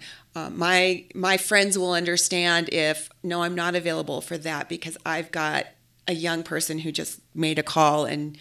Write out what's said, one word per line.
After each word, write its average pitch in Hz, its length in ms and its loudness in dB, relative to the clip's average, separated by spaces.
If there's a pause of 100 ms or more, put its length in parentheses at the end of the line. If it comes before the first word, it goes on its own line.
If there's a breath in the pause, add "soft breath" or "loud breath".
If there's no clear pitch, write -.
(360 loud breath)
uh, 160 140 -8
my, 180 640 2
my 185 240 2
friends 202 400 2
will 180 160 2
understand 175 800 2
if, 156 380 0 (140)
no, 175 200 -2
I'm 175 120 -2
not 175 200 0
available 160 460 -2
for 170 180 -8
that 151 300 -6
because 170 360 -8
I've 160 260 -4
got 151 360 -2 (400)
a 180 60 -2
young 165 300 -2
person 160 360 -4
who 160 120 -6
just 156 280 -6 (140)
made 156 260 0
a 151 40 0
call 151 420 4
and, 151 360 -6